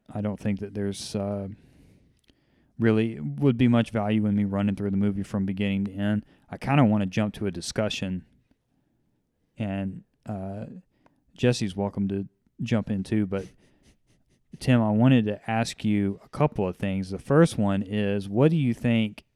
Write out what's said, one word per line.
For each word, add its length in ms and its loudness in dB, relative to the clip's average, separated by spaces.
I 80 -6
don't 200 -4
think 200 -2
that 140 -10
there's, 400 -6
uh, 340 -4
really 420 2
would 360 0
be 120 4
much 220 4
value 360 0
in 80 2
me 100 2
running 300 0
through 160 -4
the 60 0
movie 260 0
from 240 -4
beginning 400 -2
to 60 -8
end. 320 -2
I 80 -10
kinda 260 4
wanna 220 4
jump 280 -2
to 120 -6
a 40 -2
discussion, 720 -4
and, 440 -6
uh, 400 -8
Jesse's 420 0
welcome 320 -2
to 200 -4
jump 280 0
in 120 -2
too, 240 0
but 200 -6
Tim, 240 4
I 80 2
wanted 360 6
to 240 -6
ask 320 -2
you 400 0
a 60 -20
couple 400 0
of 80 -6
things. 340 -4
The 80 -6
first 380 4
one 260 0
is, 460 -2
what 220 4
do 80 2
you 160 2
think? 500 0